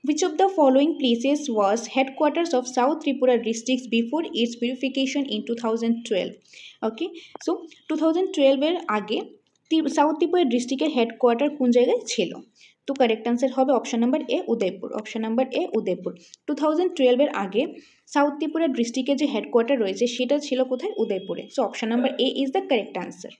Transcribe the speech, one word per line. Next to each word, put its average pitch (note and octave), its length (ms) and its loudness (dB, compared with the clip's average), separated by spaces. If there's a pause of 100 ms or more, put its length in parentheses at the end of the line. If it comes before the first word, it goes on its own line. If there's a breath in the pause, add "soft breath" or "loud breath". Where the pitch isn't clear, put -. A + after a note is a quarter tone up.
which D4+ 140 0
of E4+ 100 0
the G4 240 4
following C#4+ 340 6 (100)
places B3+ 380 2 (200)
was G3+ 200 2 (160)
headquarters D4+ 640 0
of B3+ 40 -4 (140)
South C4+ 260 2
Tripura B3+ 320 2 (120)
districts B3 380 -2 (120)
before A#3+ 260 0 (180)
its A#3 200 0
purification C4 640 -2 (100)
in G#3+ 120 -4
two A#3 180 -4
thousand A3+ 300 0 (140)
twelve? F3+ 260 -2 (560 loud breath)
Okay, A3+ 180 -6 (400 loud breath)
so E4 100 -2 (320 loud breath)
টু D#4 60 -2
থাউজেন্ড E4 380 0
টুয়েলভের C#4 420 4 (120)
আগে G#3+ 340 -2 (480)
ত্রি-, D#4 200 2
সাউথ D4+ 260 4
ত্রিপুরা F4 280 2
ডিস্ট্রিক্টের C4 460 0
হেডকোয়ার্টার A#3+ 600 2
কোন C#4 220 0
জায়গায় C4 260 4 (100)
ছিল? - 260 -2 (540 soft breath)
তো C#4 60 -2
কারেক্ট A3+ 340 2
আনসার A#3+ 240 0
হবে C4+ 220 2
অপশন A#3 260 0
নাম্বার B3+ 300 2
এ, E4 180 0
উদয়পুর। G3 460 -2
অপশন A3 280 -8
নাম্বার A3+ 300 0
এ, E4 220 -2
উদয়পুর। F3+ 420 -2 (320 loud breath)
টু D4 60 -2
থাউজেন্ড D#4 420 0
টুয়েলভের B3+ 340 4
আগে G3+ 380 -2 (400 loud breath)
সাউথ D4 300 2
ত্রিপুরা D#4+ 300 0
ডিস্ট্রিক্টের B3+ 500 0
যে D4 80 0
হেডকোয়ার্টার A#3 540 0
রয়েছে G3+ 280 0
সেটা B3+ 320 0
ছিল C4 240 -2
কোথায়? C4 340 -4
উদয়পুরে। F#3+ 500 -4 (120)
So A#3+ 80 0
option - 260 -6
number B3 180 0 (100)
A C4 60 2 (160)
is C4+ 100 -2
the G4 160 0
correct A3 260 -2 (100)
answer। - 340 -14